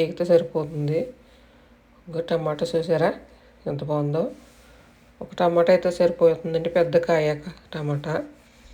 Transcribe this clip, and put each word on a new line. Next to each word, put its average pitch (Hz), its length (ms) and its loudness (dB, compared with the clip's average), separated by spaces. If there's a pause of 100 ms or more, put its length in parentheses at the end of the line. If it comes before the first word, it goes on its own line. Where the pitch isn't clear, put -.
ఏగితే 165 240 -2
సరిపోతుంది. 160 760 0 (1040)
ఇంకా 165 220 -8
టమాటా 160 440 -2
చూసారా 165 380 2 (600)
ఎంత 143 100 -6 (100)
బాగుందో? 147 320 0 (1000)
ఒక - 100 -14 (100)
టమాటా 170 340 4
అయితే 180 240 2
సరిపోతుందండి, 165 800 2
పెద్ద 165 180 2 (120)
కాయ 156 340 2
క-, 170 140 -16 (180)
టమాటా. 147 400 -4 (600)